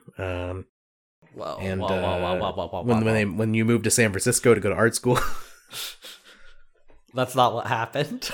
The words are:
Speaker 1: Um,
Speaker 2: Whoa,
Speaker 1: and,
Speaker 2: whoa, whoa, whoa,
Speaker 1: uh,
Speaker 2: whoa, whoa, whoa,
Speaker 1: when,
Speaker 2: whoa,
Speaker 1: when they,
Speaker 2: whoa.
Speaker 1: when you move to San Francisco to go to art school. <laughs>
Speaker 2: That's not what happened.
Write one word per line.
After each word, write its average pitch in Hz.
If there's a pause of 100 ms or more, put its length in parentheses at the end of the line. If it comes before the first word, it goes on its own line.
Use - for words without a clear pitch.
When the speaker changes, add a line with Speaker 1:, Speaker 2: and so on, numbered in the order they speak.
(180)
Speaker 1:
Um, 92 (680)
Speaker 2:
Whoa, -
Speaker 1:
and, 95
Speaker 2:
whoa, 101
whoa, 95
whoa, 98
Speaker 1:
uh, 90
Speaker 2:
whoa, 90
whoa, 87
whoa, 92
Speaker 1:
when, 117
Speaker 2:
whoa, 110
Speaker 1:
when 110
they, 107
Speaker 2:
whoa. 98
Speaker 1:
when 110
you 110
move 117
to 107
San 113
Francisco 117
to 107
go 101
to 90
art 113
school. 123
<laughs> -
Speaker 2:
That's 123
not 120
what 117
happened. 147